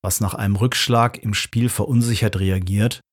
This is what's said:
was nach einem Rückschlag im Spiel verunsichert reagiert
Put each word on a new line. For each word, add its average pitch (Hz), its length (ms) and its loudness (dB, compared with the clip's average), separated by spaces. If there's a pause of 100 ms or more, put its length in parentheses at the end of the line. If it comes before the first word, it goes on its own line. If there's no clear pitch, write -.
was - 180 -2
nach 95 140 -2
einem 101 220 0
Rückschlag 120 600 2
im 107 140 -4
Spiel 117 360 0
verunsichert 113 720 0
reagiert 95 600 0 (120)